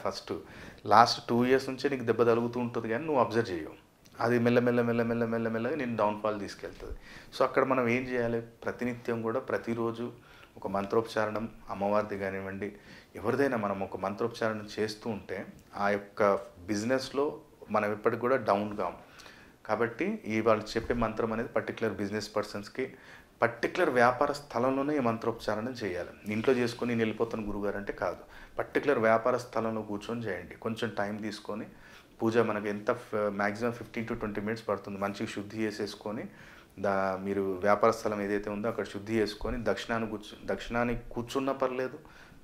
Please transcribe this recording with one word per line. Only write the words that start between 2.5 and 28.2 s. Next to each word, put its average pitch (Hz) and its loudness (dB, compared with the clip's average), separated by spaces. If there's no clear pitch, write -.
ఉంటుంది 117 -4
కానీ 120 -2
నువ్వు 151 2
అబ్జర్వ్ 107 2
చేయవు, 80 -6
అది 120 4
మెల్ల 120 6
మెల్ల 120 4
మెల్ల 117 2
మెల్ల 117 0
మెల్ల 113 0
మెల్లగా 117 -2
నేను 123 -4
డౌన్ఫాల్ 104 0
తీసుకెళ్తుంది. - -10
So 135 0
అక్కడ 131 4
మనం 131 2
ఏం 123 2
చేయాలి, 120 0
ప్రతినిత్యం 117 -4
కూడా 113 0
ప్రతిరోజు 117 -2
ఒక - -8
మంత్రోపచారణం 107 0
అమ్మవారిది 104 2
కానివ్వండి, 98 -4
ఎవరిదైనా 123 2
మనం 101 0
ఒక 95 -4
మంత్రోపచారణం 104 -2
చేస్తూ 107 -4
ఉంటే 98 -8
ఆ 101 2
యొక్క 104 -2
బిజినెస్లో 127 -2
మనం 107 2
ఎప్పటికి 110 0
కూడా 123 4
డౌన్ 104 2
కాం. 87 -2
కాబట్టి 117 0
ఈ 110 0
వాళ్ళు 107 4
చెప్పే - -2
మంత్రం 113 0
అనేది 117 -2
పర్టికులర్ 113 -2
బిజినెస్ 104 -4
పర్సన్స్‌కి, 104 -6
పర్టిక్యులర్ 156 2
వ్యాపార 127 6
స్థలంలోనే 135 0
ఈ 143 2
మంత్రోపచారణ 113 0
చేయాలి. 104 -6
ఇంట్లో 113 4
చేసుకొని 120 0
"నేను 117 0
వెళ్ళిపోతాను 110 -2
గురుగారు" 101 -2
అంటే 101 -6
కాదు. 92 -4